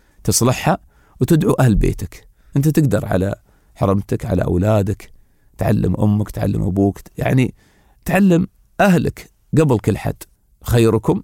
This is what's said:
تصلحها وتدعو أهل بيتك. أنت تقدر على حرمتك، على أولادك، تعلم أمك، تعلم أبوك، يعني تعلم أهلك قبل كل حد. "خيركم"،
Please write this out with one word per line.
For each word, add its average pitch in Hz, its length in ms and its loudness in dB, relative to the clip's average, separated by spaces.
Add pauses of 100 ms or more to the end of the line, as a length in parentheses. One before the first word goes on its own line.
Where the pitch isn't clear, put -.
(240)
تصلحها 127 540 0 (420)
وتدعو 160 320 2
أهل 123 220 2
بيتك. - 540 -4 (280)
أنت 143 120 2
تقدر 143 380 0
على 95 280 -2 (400)
حرمتك، 101 520 -2
على 95 180 -2
أولادك، 101 680 -2 (460)
تعلم 107 420 0
أمك، 104 300 0
تعلم 107 320 -4
أبوك، 98 360 0 (200)
يعني 127 360 -2 (500)
تعلم 180 420 2 (340)
أهلك 170 500 0 (280)
قبل 135 200 2
كل 101 200 -2
حد. 104 180 -6 (460)
"خيركم"، 113 600 2